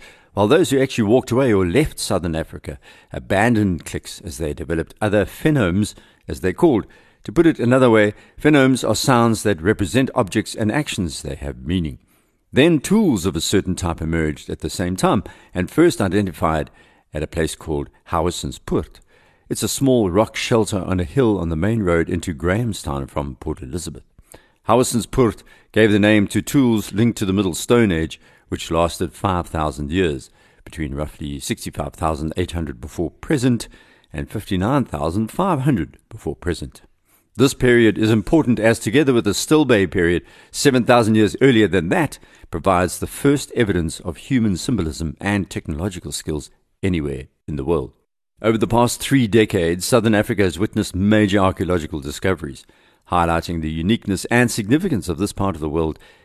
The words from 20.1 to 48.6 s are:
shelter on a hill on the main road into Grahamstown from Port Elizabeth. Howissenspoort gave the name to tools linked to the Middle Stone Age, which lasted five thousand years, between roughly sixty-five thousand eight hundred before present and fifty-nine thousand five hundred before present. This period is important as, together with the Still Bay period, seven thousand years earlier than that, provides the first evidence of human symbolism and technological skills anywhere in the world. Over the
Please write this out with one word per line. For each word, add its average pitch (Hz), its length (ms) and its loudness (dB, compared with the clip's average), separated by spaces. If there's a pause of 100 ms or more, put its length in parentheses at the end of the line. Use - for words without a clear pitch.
shelter 107 440 0
on 90 200 -2
a 87 60 -2
hill 107 340 2
on 85 80 -4
the 82 80 -2
main 107 260 0
road 85 280 0
into 87 240 -4
Grahamstown 85 720 -4
from 69 300 -6
Port - 240 -8
Elizabeth. 76 420 -10 (640)
Howissenspoort 117 760 2 (300)
gave 107 180 4
the 101 100 4
name 104 280 4
to 104 140 -2
tools 117 500 0
linked 110 280 0
to 107 60 -4
the 95 60 0
Middle 95 240 0
Stone 117 380 2
Age, 80 260 -4 (300)
which - 220 -8
lasted 82 420 0
five 90 340 -4
thousand 76 420 -6
years, 78 400 0 (360)
between 71 280 -8
roughly 71 460 -8
sixty-five - 540 -8
thousand 78 420 -4
eight 90 160 -4
hundred 69 300 -8
before - 280 -6
present 127 600 -2 (420)
and 71 180 -10
fifty-nine 107 540 -2
thousand 82 480 -4
five 175 300 -2
hundred 127 360 -2 (120)
before - 260 -10
present. - 460 -8 (560)
This 131 160 2
period 120 440 4
is 110 140 2
important 113 480 2
as, 110 200 2
together 131 340 2
with 117 100 2
the 101 100 0
Still 156 300 2
Bay 107 240 4
period, 85 360 2 (280)
seven 127 320 2
thousand 110 320 4
years 107 240 4
earlier 110 300 6
than 85 180 0
that, 151 320 -2 (320)
provides 90 480 0
the 92 80 -6
first - 480 -2
evidence 90 460 -2
of 85 160 -10
human 113 400 0
symbolism 80 640 -4
and 98 280 -2
technological 87 640 -8
skills 76 380 -8 (340)
anywhere 71 440 -2 (200)
in 76 80 -6
the 69 80 -6
world. 69 300 -2 (460)
Over 113 200 -4
the 104 80 0